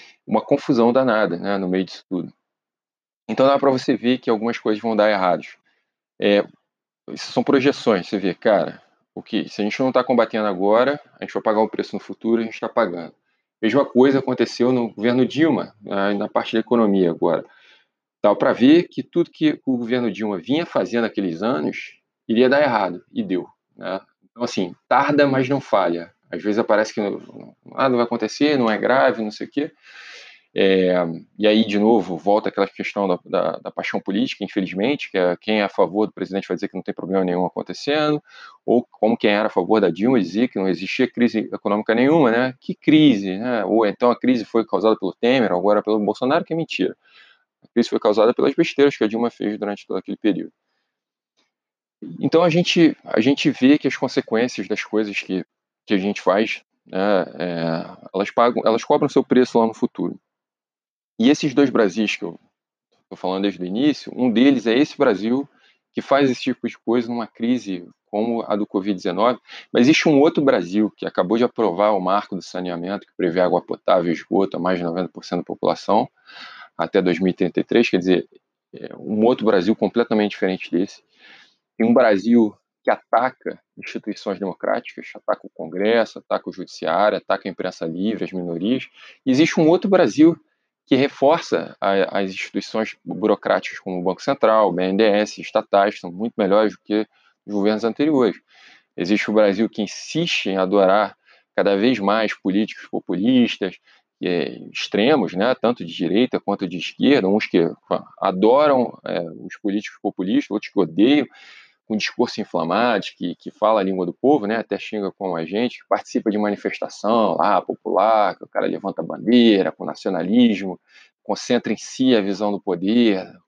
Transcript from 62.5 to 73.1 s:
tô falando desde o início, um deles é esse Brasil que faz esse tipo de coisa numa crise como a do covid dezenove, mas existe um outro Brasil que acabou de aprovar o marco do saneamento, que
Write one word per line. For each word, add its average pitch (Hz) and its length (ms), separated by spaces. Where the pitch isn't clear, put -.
tô 95 60
falando 95 260
desde 101 180
o 90 60
início, 127 480
um 123 160
deles 120 380
é 113 100
esse 143 180
Brasil 123 520
que - 80
faz 139 300
esse 120 100
tipo 123 280
de - 100
coisa 117 300
numa 120 180
crise 104 640
como 113 360
a - 120
do 104 100
covid 98 300
dezenove, 101 460
mas 123 100
existe 156 260
um 143 120
outro 160 240
Brasil 104 520
que - 80
acabou 92 320
de 117 60
aprovar 104 480
o 101 100
marco 95 360
do 85 60
saneamento, 90 640
que - 120